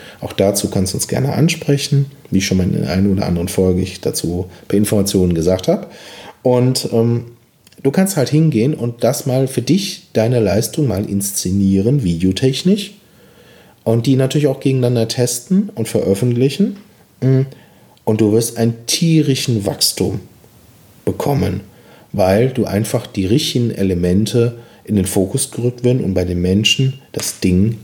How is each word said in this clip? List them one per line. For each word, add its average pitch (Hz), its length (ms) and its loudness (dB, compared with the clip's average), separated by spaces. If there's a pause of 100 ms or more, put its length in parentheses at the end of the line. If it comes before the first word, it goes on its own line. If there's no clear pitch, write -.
(220)
Auch - 120 -10
dazu 98 360 0
kannst 95 240 -2
du - 40 -6
uns - 100 -4
gerne 127 260 -2
ansprechen, 143 720 0 (240)
wie 95 120 0
schon 95 160 0
mal 92 100 2
in - 60 0 (100)
der - 80 -4
einen 95 200 2
oder 95 140 0
anderen 87 220 -2
Folge 92 340 2
ich - 200 -6
dazu 85 440 -4 (220)
per 95 100 0
Informationen 98 560 2
gesagt 85 340 0
habe. 180 200 0 (560)
Und, 123 500 2
ähm, 117 320 0 (580)
du 139 80 2
kannst 190 260 0
halt 131 100 0
hingehen 147 460 2
und 120 320 -6
das 127 220 0
mal 131 200 0
für 123 140 -4
dich, - 500 -2
deine 117 280 0
Leistung 107 480 0
mal 101 180 -2
inszenieren, 98 1000 0
videotechnisch. 95 920 0 (880)
Und 113 200 2
die 135 120 4
natürlich 135 300 0
auch 131 120 -2
gegeneinander 123 480 0
testen 185 680 -2
und 113 120 -4
veröffentlichen. 123 880 0 (460)
Mm. 131 200 2 (640)
Und 107 160 0
du 107 140 4
wirst 113 240 0
einen 117 300 -2
tierischen 135 800 0
Wachstum - 540 -2 (840)
bekommen, 98 560 -2 (500)
weil 101 380 2
du 123 160 -2
einfach 113 420 -2
die 95 200 -4
richtigen 120 420 0
Elemente 98 840 0 (280)
in 104 120 -4
den 95 100 2
Fokus 95 460 -2
gerückt 120 320 -4
werden 123 200 2
und 92 120 -2
bei 90 100 0
den 87 160 -2
Menschen 113 540 2 (160)
das - 280 -8
Ding, 98 440 2